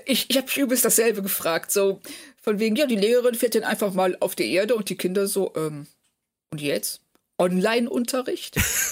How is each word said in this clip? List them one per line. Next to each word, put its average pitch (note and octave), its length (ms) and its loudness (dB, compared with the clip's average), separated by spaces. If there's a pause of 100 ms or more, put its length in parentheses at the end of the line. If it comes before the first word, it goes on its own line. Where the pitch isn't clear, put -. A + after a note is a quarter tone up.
ich, - 240 0
ich C4 80 2
habe C4 80 0
mich - 120 -4
übelst B3+ 280 2
dasselbe A3 360 2
gefragt. E3 500 -2
So G3 280 2 (420)
von G#3 180 -2
wegen, A3 180 2
ja, D4+ 80 2
die B3 100 2
Lehrerin A#3 400 4
fährt A3+ 200 2
dann A3 80 2
einfach G#3 300 -2
mal F#3 280 2
auf F#3 140 0
die C#3 180 -2
Erde G#3 220 2
und G#3+ 140 -2
die F#3+ 60 -4
Kinder F#3+ 320 0
so, G3 280 -2
ähm, D3+ 320 -6 (640)
und D3+ 100 -8
jetzt? D3 400 -4 (360)
Online-Unterricht? A#3 1200 0 (340)